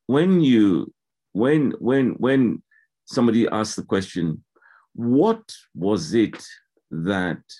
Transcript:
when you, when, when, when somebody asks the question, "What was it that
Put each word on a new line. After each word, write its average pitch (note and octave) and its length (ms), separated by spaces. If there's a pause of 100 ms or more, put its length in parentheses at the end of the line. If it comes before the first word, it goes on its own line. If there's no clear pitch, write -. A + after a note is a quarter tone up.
when E3+ 360
you, G#2 500 (400)
when, C3 460
when, B2+ 400
when B2 440 (440)
somebody A#2 420
asks G#2+ 280
the - 80
question, F#2 600 (500)
"What D3 560 (240)
was F#2+ 380
it A2+ 320 (460)
that F2+ 520 (180)